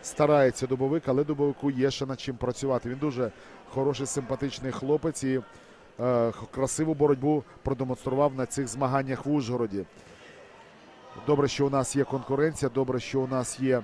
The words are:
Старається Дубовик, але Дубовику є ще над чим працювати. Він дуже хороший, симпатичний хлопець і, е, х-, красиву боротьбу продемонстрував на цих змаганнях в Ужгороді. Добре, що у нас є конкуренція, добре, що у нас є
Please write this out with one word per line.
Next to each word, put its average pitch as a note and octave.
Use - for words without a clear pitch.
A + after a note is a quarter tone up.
Старається C#3
Дубовик, C3+
але C3+
Дубовику C#3+
є C3
ще -
над C3
чим C3
працювати. B2
Він B2+
дуже B2+
хороший, C3+
симпатичний C3
хлопець D3
і, C3
е, B2+
х-, A#2
красиву D3+
боротьбу C#3+
продемонстрував C3
на B2+
цих C3
змаганнях C3
в C#3+
Ужгороді. A#2
Добре, C#3+
що C#3+
у -
нас C3+
є C#3
конкуренція, C3+
добре, B2+
що C3+
у B2+
нас B2+
є C3